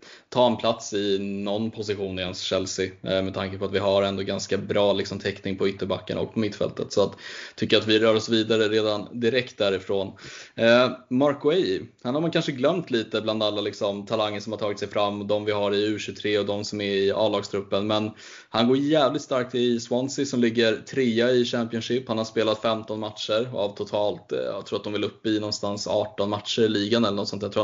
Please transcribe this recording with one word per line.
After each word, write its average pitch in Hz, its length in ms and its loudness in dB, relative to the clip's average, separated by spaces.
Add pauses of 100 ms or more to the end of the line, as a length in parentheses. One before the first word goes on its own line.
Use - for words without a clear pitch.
(280)
ta 123 180 4
en 113 100 2
plats 113 380 -2
i 101 240 0 (260)
någon 107 260 -2
position 101 480 -6
i 92 40 -2
ens 90 180 -6
Chelsea, 92 460 -2 (160)
eh, 95 220 0
med 95 100 -4
tanke 95 240 -6
på 98 60 -4
att 95 80 -4
vi 95 60 2
har 98 240 4
ändå 98 200 0
ganska 98 360 -4
bra, 101 340 2
liksom, 98 260 -4
täckning 98 400 -4
på 101 100 2
ytterbackarna 98 520 -4
och - 140 -4
på - 40 -4
mittfältet. 110 540 -2
Så 101 100 4
att, 98 100 0 (440)
tycker 120 200 4
att 101 120 2
vi 107 100 6
rör 110 180 6
oss 107 120 -2
vidare 113 340 2
redan 107 500 0
direkt 120 460 0
därifrån. 98 480 0 (480)
Eh, 117 360 6 (180)
Mark 139 340 2
Guehi, 143 400 2 (200)
han 123 120 -2
har 151 80 0
man 170 80 0
kanske 160 220 0
glömt 139 380 0
lite 113 300 0
bland 110 220 0
alla, 104 180 0
liksom, 101 460 -4
talanger 107 340 -2
som 107 120 -8
har 104 60 -4
tagit 104 200 -4
sig 101 100 -4
fram, 101 380 0
de 104 180 0
vi 107 80 2
har 101 220 0
i 104 200 2
U 104 40 -4
tjugotre 104 400 -2
och 101 80 0
de 101 180 -2
som 104 160 -6
är 101 160 0
i 98 160 4
A-lagstruppen. 101 720 0
Men 107 240 0 (380)
han 117 200 2
går 135 80 6
jävligt 143 460 2
starkt 123 320 -2
i 120 260 2
Swansea 131 460 -2
som 123 140 0
ligger 117 360 4
trea 120 540 2
i 123 140 4
Championship. 120 640 -2
Han 110 100 -2
har 113 60 0
spelat 110 380 0
femton 110 380 -2
matcher 110 540 -2
av 101 220 0
totalt, 104 560 -2
eh, 64 60 -2
jag 64 280 -6
tror 107 120 -4
att - 60 -10
de 104 80 -6
vill 104 120 -2
upp - 220 -8
i 107 140 2
någonstans 104 460 -4
arton 101 440 0
matcher 104 320 -2
i 110 60 6
ligan 110 360 2
eller 101 120 0
något 104 120 -2
sånt. 101 140 -8
Jag 98 100 -4
tror 107 120 0